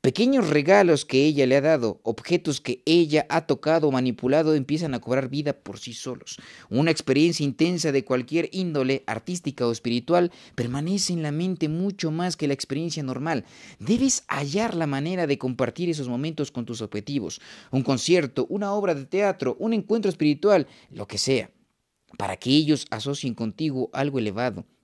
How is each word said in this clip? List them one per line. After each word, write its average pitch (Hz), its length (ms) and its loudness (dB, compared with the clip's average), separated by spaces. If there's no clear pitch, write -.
Pequeños 220 480 2
regalos 160 560 4
que 131 180 4
ella 143 240 4
le 131 80 4
ha 139 60 4
dado, 135 420 0
objetos 156 560 -2
que - 260 -6
ella 156 440 4
ha 156 180 -2
tocado 156 400 2
o 139 60 4
manipulado, 131 600 2
empiezan 143 400 -2
a 117 60 -4
cobrar 127 300 -2
vida 143 240 -4
por - 260 -12
sí 117 140 -16
solos. - 420 -12
Una 151 220 2
experiencia 151 540 2
intensa 160 480 0
de 135 100 2
cualquier 131 480 -2
índole, 143 560 -2
artística 135 580 -6
o 117 60 2
espiritual, 123 640 0
permanece 151 580 -2
en 165 100 -2
la 151 80 -4
mente 165 380 -2
mucho 180 420 -4
más 175 240 -2
que 147 140 -2
la 143 40 2
experiencia 156 480 -6
normal. 131 440 -4
Debes 240 480 0
hallar 175 480 -2
la 165 120 -2
manera 160 380 -2
de 143 120 2
compartir 131 520 -2
esos 147 200 -4
momentos 147 420 -4
con 120 140 -8
tus 113 160 -8
objetivos. 104 580 -6
Un 131 120 0
concierto, 139 680 0
una 196 240 -2
obra 196 220 0
de 135 100 -10
teatro, 190 520 0
un 226 140 -2
encuentro 208 380 0
espiritual, 156 580 2
lo - 160 -12
que 104 100 -10
sea, 123 320 0
para 95 180 -4
que - 140 -6
ellos 147 400 4
asocien 131 460 -6
contigo 127 580 -4
algo 135 260 -2
elevado. 104 460 -4